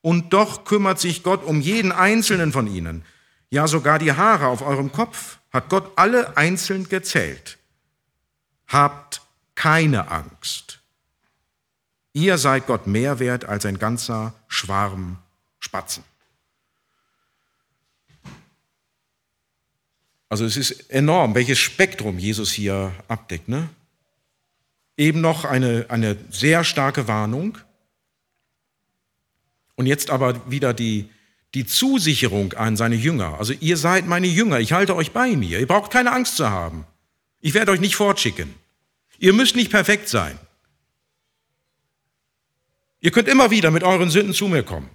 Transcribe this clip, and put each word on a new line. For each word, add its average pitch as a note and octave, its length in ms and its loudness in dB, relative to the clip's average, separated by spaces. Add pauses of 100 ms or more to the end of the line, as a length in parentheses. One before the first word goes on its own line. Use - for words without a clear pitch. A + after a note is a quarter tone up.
Und E3+ 320 0
doch G#3+ 300 2
kümmert G3 360 0
sich F3 240 -4
Gott F#3+ 200 0
um D#3 180 0
jeden G3 300 0
einzelnen F#3 600 2
von A#2+ 160 -2
ihnen. E2 360 -8 (480)
Ja, D3 160 0
sogar D3+ 320 2
die D3+ 140 2
Haare F3 340 2
auf B2 140 -2
eurem C#3 300 -2
Kopf - 460 -8 (140)
hat - 180 -4
Gott F#3+ 280 -2
alle A3 400 2
einzeln F3+ 520 -2
gezählt. F#2+ 720 -6 (1080)
Habt - 520 0 (340)
keine D#3 560 2
Angst. - 680 -10 (1300)
Ihr F3 240 2
seid C3+ 300 0
Gott A#2 180 -2
mehr A#2+ 340 0
wert B2 260 -2
als G#2 200 -6
ein G2 140 -4
ganzer A2+ 540 -4 (140)
Schwarm F#2+ 680 -4 (420)
Spatzen. - 440 -12 (4000)
Also G#2+ 160 -4
es G#2+ 100 -4
ist - 360 -8
enorm, C#3+ 420 2
welches B2 240 2
Spektrum G#2+ 600 -2
Jesus G#2 320 -4
hier G2 420 -2 (140)
abdeckt, G2+ 420 -8
ne? D3+ 200 -6 (1300)
Eben D#3 220 2
noch D#3+ 240 0
eine, B2+ 420 0
eine A2 300 -2 (120)
sehr D#3+ 360 2
starke C3+ 420 -2
Warnung. A#2 500 -4 (2250)
Und B2+ 100 -2
jetzt D3 240 0
aber B2+ 420 -2
wieder C3+ 220 0
die, A2 360 -4 (440)
die C3 120 -4
Zusicherung C3+ 880 0
an A2 240 -2
seine A#2 200 0
Jünger. A2 440 -2
„Also A2 140 -4
ihr E3 240 0
seid F3+ 300 2
meine F3 200 0
Jünger, F3 320 2
ich A2+ 140 0
halte F#3+ 240 2
euch D#3+ 160 -2
bei A#3+ 240 0
mir. F#2 240 -2
Ihr C3 60 -2
braucht G3+ 220 0
keine B3 220 2
Angst B3+ 240 -2
zu B2+ 140 0
haben. E2 360 -6 (540)
Ich D3+ 140 -4
werde G#3 180 2
euch F3+ 80 2
nicht F#3 160 0
fortschicken. F#3+ 580 -2 (680)
Ihr F#3 120 6
müsst A#3 240 4
nicht A#3+ 160 0
perfekt G3+ 380 2
sein. D#2 280 -2 (2500)
Ihr E3 120 2
könnt A#3 180 4
immer C4 220 6
wieder E3 200 4
mit E3 120 2
euren F3+ 260 4
Sünden G3 240 2
zu G3 160 -2
mir D3+ 140 2
kommen. D2 320 -10